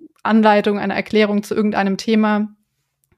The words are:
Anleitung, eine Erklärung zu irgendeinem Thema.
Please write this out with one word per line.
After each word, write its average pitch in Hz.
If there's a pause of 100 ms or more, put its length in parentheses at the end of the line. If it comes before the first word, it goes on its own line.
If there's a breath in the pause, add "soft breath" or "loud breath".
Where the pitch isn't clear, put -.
(240)
Anleitung, 208
eine 196
Erklärung 208
zu -
irgendeinem 196
Thema. 214 (640)